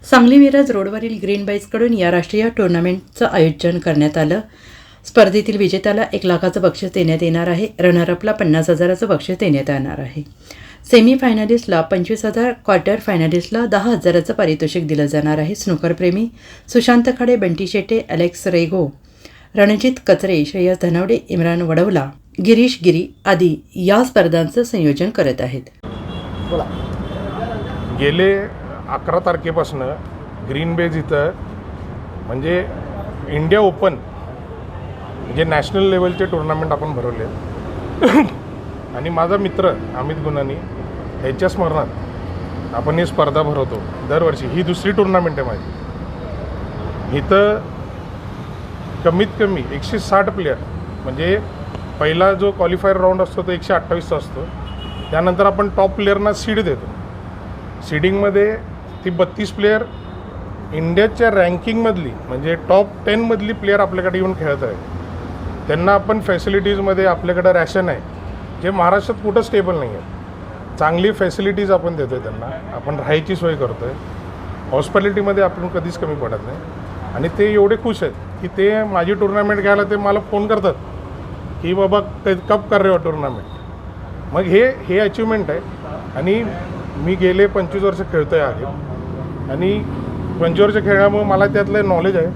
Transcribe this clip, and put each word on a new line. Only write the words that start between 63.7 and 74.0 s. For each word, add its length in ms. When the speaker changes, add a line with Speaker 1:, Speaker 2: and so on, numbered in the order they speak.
Speaker 3:
आपल्याकडे 380
येऊन 140
खेळत 300
आहे. 120
त्यांना 260
आपण 280
फॅसिलिटीजमध्ये, 840
आपल्याकडं 440
रॅशन 380
आहे 260
जे 80
महाराष्ट्रात 540
कुठं 180
स्टेबल 320
नाही 160
आहे, 100
चांगली 340
फॅसिलिटीज 580
आपण 260
देतो 180
आहे 80
त्यांना. 240
आपण 220
राहायची 400
सोय 180
करतो 300
आहे, 100